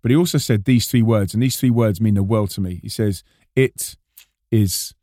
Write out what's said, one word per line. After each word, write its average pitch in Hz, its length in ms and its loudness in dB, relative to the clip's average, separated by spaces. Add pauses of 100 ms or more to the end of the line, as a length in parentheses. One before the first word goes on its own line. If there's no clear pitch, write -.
But 117 80 0
he 131 60 4
also 170 220 0
said 107 260 0
these 123 220 2
three 120 160 2
words, 110 320 0
and 110 80 0
these 127 140 -2
three 127 140 0
words 113 300 0
mean 107 140 2
the 98 80 2
world 104 300 0
to - 80 -10
me. 90 220 -6
He 107 60 -14
says, 104 340 -4 (320)
"It - 420 -2 (540)
is 104 520 0